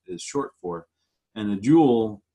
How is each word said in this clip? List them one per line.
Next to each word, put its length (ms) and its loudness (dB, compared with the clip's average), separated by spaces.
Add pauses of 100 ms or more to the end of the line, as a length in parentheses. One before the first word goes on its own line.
is 160 -12
short 300 -8 (100)
for. 240 -10 (480)
And 180 -6
a 40 -2
joule 640 2 (140)